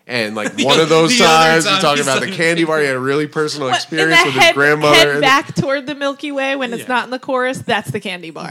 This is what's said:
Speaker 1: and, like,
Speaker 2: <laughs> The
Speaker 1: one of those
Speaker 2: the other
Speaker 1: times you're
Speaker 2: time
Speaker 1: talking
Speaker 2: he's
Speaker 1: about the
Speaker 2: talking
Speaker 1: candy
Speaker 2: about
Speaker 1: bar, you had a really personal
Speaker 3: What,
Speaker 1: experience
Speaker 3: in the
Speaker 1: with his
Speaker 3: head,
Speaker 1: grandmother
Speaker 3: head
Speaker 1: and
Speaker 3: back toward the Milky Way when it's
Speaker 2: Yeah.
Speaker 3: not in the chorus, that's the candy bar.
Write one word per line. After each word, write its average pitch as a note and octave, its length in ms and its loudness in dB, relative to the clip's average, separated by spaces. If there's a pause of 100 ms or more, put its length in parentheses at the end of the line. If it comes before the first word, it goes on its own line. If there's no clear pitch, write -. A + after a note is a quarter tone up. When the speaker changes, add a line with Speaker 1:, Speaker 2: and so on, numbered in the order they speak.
Speaker 1:
and, A2 280 -4
like, G#2 200 -6
Speaker 2:
<laughs> - 20 -10
The - 100 -2
Speaker 1:
one D3+ 140 4
of D#3+ 100 0
those D#3+ 280 4
Speaker 2:
the - 60 4
other E3 80 6 (200)
Speaker 1:
times E3 120 2
you're G3 80 0
Speaker 2:
time F#3+ 80 0
Speaker 1:
talking D3 180 2
Speaker 2:
he's C#3+ 80 -2
Speaker 1:
about C3 140 0
the B2 60 -4
Speaker 2:
talking F#3+ 100 -8
Speaker 1:
candy E3 280 0
Speaker 2:
about D#3 80 -2
Speaker 1:
bar, D#3 100 0
you C#3+ 60 2
had C3 80 -2
a B2+ 40 -4
really C#3 260 -2
personal D3 420 -4
Speaker 3:
What, - 80 0
Speaker 1:
experience D#3+ 440 0
Speaker 3:
in F4 40 2
the - 20 -
Speaker 1:
with C#3 80 -4
his F#4+ 100 2
Speaker 3:
head, E4 100 4
Speaker 1:
grandmother D3 420 2
Speaker 3:
head D3 120 6
Speaker 1:
and C#3+ 140 0
Speaker 3:
back C#4 320 2
toward C#4 320 -4
the D4 80 -8
Milky C#4 360 -6
Way C4+ 260 -4
when B3+ 180 -6
it's - 80 -10
Speaker 2:
Yeah. - 60 -12
Speaker 3:
not A#3+ 180 -2
in A3+ 40 -18
the B3+ 80 -6
chorus, B3+ 420 -4
that's G#3+ 300 -4
the G#3+ 100 -6
candy F3+ 280 -10
bar. D#3+ 220 -14